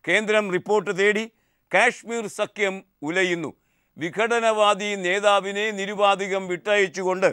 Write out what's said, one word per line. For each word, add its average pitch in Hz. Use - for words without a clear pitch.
കേന്ദ്രം 208
റിപ്പോർട്ട് 208
തേടി. 208
കാശ്മീർ 226
സഖ്യം 202
ഉലയുന്നു. 170
വിഘടനവാദി 208
നേതാവിനെ 202
നിരുപാധികം 196
വിട്ടയച്ചുകൊണ്ട് 185